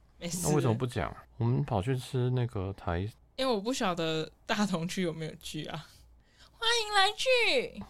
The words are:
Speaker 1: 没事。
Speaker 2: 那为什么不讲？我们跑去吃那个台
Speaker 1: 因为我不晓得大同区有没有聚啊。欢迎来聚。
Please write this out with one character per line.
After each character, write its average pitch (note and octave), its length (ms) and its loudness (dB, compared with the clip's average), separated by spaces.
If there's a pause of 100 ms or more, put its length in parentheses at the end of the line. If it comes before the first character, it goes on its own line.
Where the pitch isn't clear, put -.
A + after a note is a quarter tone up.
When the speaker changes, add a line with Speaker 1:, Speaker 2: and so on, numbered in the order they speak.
(180)
Speaker 1:
没 F3 100 -8
事。 E3+ 180 -4
Speaker 2:
那 D3+ 80 4
为 D3 60 4
什 C3 80 4
么 A2 60 4
不 B2+ 120 -2
讲？ F2+ 260 -4 (240)
我 A#2 80 0
们 C3 200 2
跑 G#2+ 180 0
去 B2+ 160 0
吃 B2+ 320 -2
那 B2 160 2
个 G2 280 -4
台 F2 260 -2 (340)
Speaker 1:
因 C4 100 -2
为 - 20 0
我 A#3 140 2
不 A3+ 120 -2
晓 A3+ 200 0
得 D#3+ 380 -2 (160)
大 G#3 180 2
同 F3 220 0
区 F#3 160 -2
有 E3 100 0
没 D#3+ 140 -8
有 D#3 140 -10
聚 - 240 -8
啊。 - 240 -10 (720)
欢 A4+ 80 0 (160)
迎 G#4 100 -6
来 G4 220 6
聚。 G4 720 2